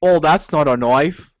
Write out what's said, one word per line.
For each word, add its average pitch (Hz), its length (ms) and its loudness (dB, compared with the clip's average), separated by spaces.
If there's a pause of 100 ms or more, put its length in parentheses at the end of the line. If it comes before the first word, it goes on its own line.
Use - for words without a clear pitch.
Oh, 180 160 2
that's 156 340 0
not 151 160 0
a 123 80 0
knife. 131 640 -2